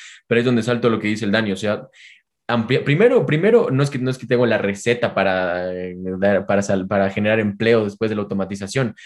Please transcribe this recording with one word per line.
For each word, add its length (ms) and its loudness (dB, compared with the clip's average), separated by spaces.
pero 100 2
es 60 2
donde 180 2
salto 260 0
a 20 4
lo 100 -2
que 80 -2
dice 160 -4
el 80 0
Dani, 180 0
o 60 -2
sea, 320 -4
amplia-, 380 0
primero, 420 4
primero, 460 2
no 100 2
es 80 0
que, 80 -6
no 140 -2
es 60 -8
que 100 -14
tengo 180 2
la 120 2
receta 540 -2
para, 600 -2
eh, 220 -10
dar, 260 2
para 160 2
sal-, 240 -2
para 240 0
generar 300 0
empleo 420 2
después 280 -4
de 40 -4
la 80 -4
automatización, 720 -4